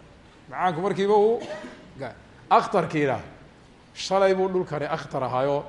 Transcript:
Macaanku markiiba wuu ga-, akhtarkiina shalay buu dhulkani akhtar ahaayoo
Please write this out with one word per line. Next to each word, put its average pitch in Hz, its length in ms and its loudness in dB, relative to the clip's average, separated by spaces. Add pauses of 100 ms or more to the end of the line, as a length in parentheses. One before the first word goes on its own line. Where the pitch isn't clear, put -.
(500)
Macaanku 160 320 -2
markiiba 196 320 0
wuu 214 260 4 (600)
ga-, 123 160 -12 (340)
akhtarkiina 156 720 2 (720)
shalay 190 420 2
buu 190 140 0
dhulkani 165 360 -4
akhtar 147 380 -4
ahaayoo 135 460 0